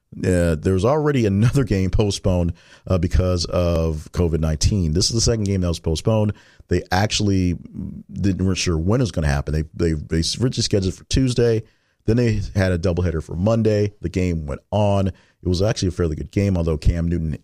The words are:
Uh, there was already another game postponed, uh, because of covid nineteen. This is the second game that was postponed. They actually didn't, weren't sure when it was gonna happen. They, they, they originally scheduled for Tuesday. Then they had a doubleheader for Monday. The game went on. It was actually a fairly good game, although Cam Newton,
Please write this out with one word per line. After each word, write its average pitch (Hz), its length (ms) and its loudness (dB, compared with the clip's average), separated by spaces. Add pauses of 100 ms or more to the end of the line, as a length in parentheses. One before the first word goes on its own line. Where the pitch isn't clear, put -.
(180)
Uh, 87 380 2
there 92 180 0
was 92 120 2
already 143 420 2
another 110 360 2
game 95 280 0
postponed, 90 600 0 (340)
uh, 95 100 2
because 90 480 0
of 82 680 -2
covid 82 280 0
nineteen. 78 540 0
This 92 120 2
is - 80 -4
the 117 80 0
second 113 220 0
game 98 180 0
that 87 60 0
was 85 120 -2
postponed. 107 540 0 (340)
They 90 140 0 (100)
actually 95 600 0 (580)
didn't, 95 320 -2
weren't 92 140 0
sure 85 200 -2
when 98 240 0
it - 20 0
was 95 80 -2
gonna 78 160 -2
happen. 71 260 -2
They, 78 100 0 (120)
they, 85 180 0
they 76 240 -4
originally 107 340 -2 (120)
scheduled 95 320 0
for - 100 -20
Tuesday. 120 580 2 (420)
Then 113 120 2
they 110 240 2 (140)
had 95 160 2
a 90 80 0
doubleheader 85 440 -2
for - 120 -10
Monday. 107 680 2
The 87 80 -6
game 87 380 -2
went 69 140 -8 (100)
on. 101 380 2
It 85 40 -4 (340)
was 90 140 2
actually 101 280 0
a - 20 -2
fairly 82 240 -2
good - 160 -10
game, 98 260 2
although 82 200 0
Cam 85 300 0
Newton, 80 360 -2